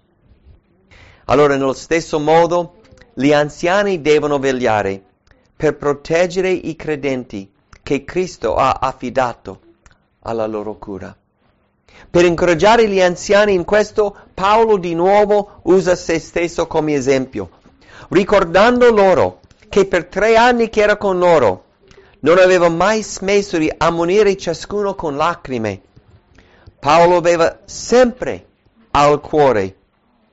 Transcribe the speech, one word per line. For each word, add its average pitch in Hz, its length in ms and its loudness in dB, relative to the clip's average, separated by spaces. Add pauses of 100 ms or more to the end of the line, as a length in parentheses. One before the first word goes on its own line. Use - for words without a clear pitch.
(1200)
Allora, 139 320 2
nello 135 160 -2
stesso 160 480 -4
modo, 165 540 0 (400)
gli 139 180 0
anziani 170 680 -2
devono 147 360 2
vegliare 110 640 -2 (540)
per 147 220 -2
proteggere 170 720 -2
i 160 260 -6
credenti 131 760 -8 (300)
che 139 220 -6
Cristo 175 500 -6
ha 131 180 0
affidato 120 880 -6 (600)
alla 110 260 -6
loro 107 300 -8
cura. 95 400 -16 (920)
Per 175 160 2
incoraggiare 175 640 2
gli 190 120 0
anziani 202 520 0
in 175 120 -2
questo, 208 500 -2 (180)
Paolo 214 440 2
di 175 180 -4
nuovo 202 680 0
usa 180 320 2
se 165 240 -4
stesso 170 480 -6
come 156 260 -2
esempio, 131 560 -2 (600)
ricordando 202 840 2
loro 180 480 2 (280)
che 196 180 2
per 180 200 -4
tre 220 300 0
anni 233 320 2
che 220 140 -2
era 208 160 2
con 196 200 -2
loro 151 460 2 (560)
non 160 180 4
aveva 185 300 4
mai 190 340 -2
smesso 196 560 -4
di 156 180 -2
ammonire 175 600 0
ciascuno 196 580 -6
con 156 220 -8
lacrime. 127 640 -4 (1000)
Paolo 170 380 2
aveva 170 480 0
sempre 226 840 -2 (460)
al 147 280 2
cuore 117 560 0 (560)